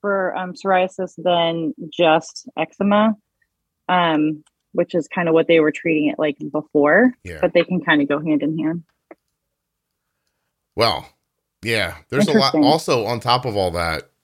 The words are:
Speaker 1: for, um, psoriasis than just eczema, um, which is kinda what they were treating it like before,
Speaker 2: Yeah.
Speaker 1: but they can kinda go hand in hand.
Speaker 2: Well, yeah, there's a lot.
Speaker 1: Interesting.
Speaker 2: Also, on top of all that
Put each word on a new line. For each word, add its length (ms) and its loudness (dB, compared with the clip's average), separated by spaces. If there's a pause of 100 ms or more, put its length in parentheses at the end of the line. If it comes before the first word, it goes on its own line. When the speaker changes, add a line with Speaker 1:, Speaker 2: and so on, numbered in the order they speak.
Speaker 1:
for, 340 -2
um, 180 -8
psoriasis 640 -2
than 560 0 (160)
just 680 0
eczema, 580 0 (720)
um, 560 0 (300)
which 220 -4
is 120 -2
kinda 240 -4
what 160 2
they 140 4
were 100 2
treating 380 -2
it 100 -8
like 160 -2 (160)
before, 640 2 (100)
Speaker 2:
Yeah. 160 -12
Speaker 1:
but 140 -2
they 100 4
can 160 -2
kinda 240 0
go 160 -2
hand 240 -2
in 140 -4
hand. 260 -4 (1900)
Speaker 2:
Well, 320 -2 (540)
yeah, 380 -4 (100)
there's 180 0
a 40 -2
lot. 220 2
Speaker 1:
Interesting. 120 2
Speaker 2:
Also, 400 2
on 160 -4
top 240 0
of 100 -4
all 160 0
that 380 -4 (140)